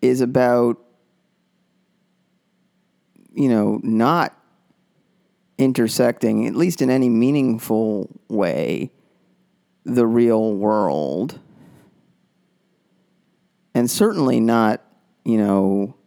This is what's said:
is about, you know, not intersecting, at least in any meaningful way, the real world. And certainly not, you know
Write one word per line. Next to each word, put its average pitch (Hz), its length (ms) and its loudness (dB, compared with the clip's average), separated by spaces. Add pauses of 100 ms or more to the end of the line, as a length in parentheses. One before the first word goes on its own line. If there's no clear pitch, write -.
is 127 200 2
about, 123 580 2 (2500)
you 143 160 0
know, 104 360 0
not 120 520 0 (1200)
intersecting, 120 880 0
at - 80 -6
least 170 260 -2
in 131 80 0
any 127 200 0
meaningful 113 1000 -2 (180)
way, 87 640 -4 (920)
the 120 240 0
real 113 480 2
world. 95 840 -2 (2250)
And 120 140 0
certainly 135 500 0
not, 113 420 2 (420)
you 113 140 0
know 98 580 0 (120)